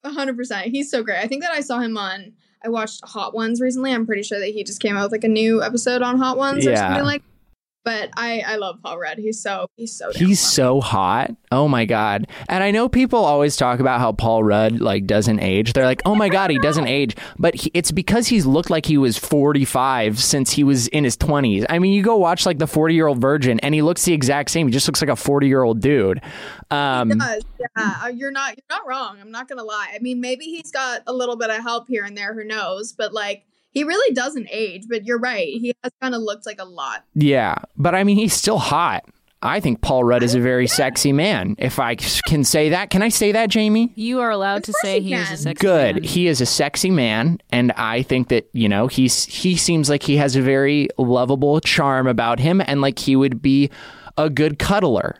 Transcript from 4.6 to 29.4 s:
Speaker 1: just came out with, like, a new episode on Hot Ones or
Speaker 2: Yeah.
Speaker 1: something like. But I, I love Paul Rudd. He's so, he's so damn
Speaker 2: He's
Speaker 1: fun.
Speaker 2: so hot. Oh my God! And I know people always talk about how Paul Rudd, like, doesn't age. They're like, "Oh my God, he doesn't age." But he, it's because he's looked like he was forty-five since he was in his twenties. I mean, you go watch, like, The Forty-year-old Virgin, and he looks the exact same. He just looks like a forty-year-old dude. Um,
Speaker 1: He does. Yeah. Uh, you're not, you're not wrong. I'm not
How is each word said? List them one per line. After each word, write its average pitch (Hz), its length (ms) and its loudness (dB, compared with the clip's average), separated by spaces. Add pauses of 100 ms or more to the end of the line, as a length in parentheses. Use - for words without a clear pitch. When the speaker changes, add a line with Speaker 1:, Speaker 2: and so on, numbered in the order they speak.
Speaker 1:
just 190 180 -12
came 202 140 -2
out 202 80 -2
with, 202 80 -2
like, 220 140 -4
a - 20 2
new 220 340 2
episode 247 400 -2
on 247 160 0
Hot 262 200 0
Ones 277 280 0
or - 40 4
Speaker 2:
Yeah. 113 80 2
Speaker 1:
something 95 260 0
like. 190 200 -2 (640)
But 220 300 -6
I, 233 320 -4
I 220 80 -4
love 190 260 -8
Paul 165 160 -12
Rudd. 160 200 -10
He's 220 260 -6
so, 190 320 -6
he's 233 180 -12
so - 200 -10
damn 180 120 2
Speaker 2:
He's 196 160 4
Speaker 1:
fun. - 100 0
Speaker 2:
so 131 280 4
hot. 110 560 0 (160)
Oh 139 160 4
my 123 160 2
God! 107 440 0 (200)
And 185 160 0
I 202 80 2
know 226 160 2
people 247 380 2
always 147 320 2
talk 123 240 0
about 127 180 2
how 113 140 2
Paul 113 280 2
Rudd, 110 380 4
like, 98 260 0
doesn't 107 360 2
age. 101 320 0
They're 135 100 2
like, 127 220 0
"Oh 208 100 2
my 208 140 2
God, 190 200 2
he 143 100 2
doesn't 190 280 0
age." 131 300 -2 (200)
But 165 180 2
he, - 180 -6
it's 170 180 0
because 202 340 0
he's 208 200 2
looked 147 240 2
like 160 160 0
he 151 120 4
was 127 200 4
forty-five 131 1000 2
since 135 320 0
he 147 140 2
was 135 240 2
in 151 160 0
his 120 140 0
twenties. 120 520 2
I 170 100 0
mean, 185 120 4
you 196 120 2
go 226 120 2
watch, 180 300 2
like, 170 120 0
The 156 100 0
Forty-year-old 156 520 2
Virgin, 131 400 2
and 147 160 0
he 156 60 2
looks 170 240 0
the 180 80 2
exact 139 380 0
same. 165 160 0
He 120 40 2
just 135 160 0
looks 151 140 -2
like 147 80 0
a 120 80 2
forty-year-old 135 640 2
dude. 120 400 2 (500)
Um, 131 400 0
Speaker 1:
He 110 60 2
does. 214 260 -4 (160)
Yeah. 214 420 -6
Uh, 233 60 -8
you're 254 240 -8
not, 269 240 -6
you're 294 220 -10
not 415 100 -10
wrong. 247 320 -8
I'm 208 120 -20
not 247 180 -14